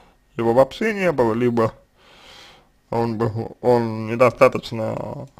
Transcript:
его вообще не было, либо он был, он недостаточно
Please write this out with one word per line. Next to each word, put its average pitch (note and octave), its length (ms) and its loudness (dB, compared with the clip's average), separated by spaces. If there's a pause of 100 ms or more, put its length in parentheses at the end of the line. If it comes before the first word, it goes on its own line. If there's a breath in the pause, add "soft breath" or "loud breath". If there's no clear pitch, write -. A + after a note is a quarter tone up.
(380 soft breath)
его A#2 160 2
вообще C#3 400 2
не F#3+ 180 0
было, A#2+ 220 2
либо A#2 400 0 (1160 soft breath)
он A#2 280 -2
был, A2 420 -6
он A2+ 480 0
недостаточно A#2 1200 0 (120)